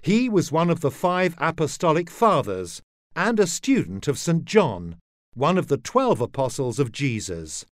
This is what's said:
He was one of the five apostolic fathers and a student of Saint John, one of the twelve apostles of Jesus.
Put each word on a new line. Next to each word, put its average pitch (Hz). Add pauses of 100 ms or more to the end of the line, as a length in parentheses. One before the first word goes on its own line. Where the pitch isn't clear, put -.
He 233
was 208
one 165
of 165
the 139
five 180
apostolic 160
fathers 104 (340)
and 208
a 196
student 180
of -
Saint 165
John, 90 (360)
one 151
of 165
the -
twelve 240
apostles 123
of 127
Jesus. 98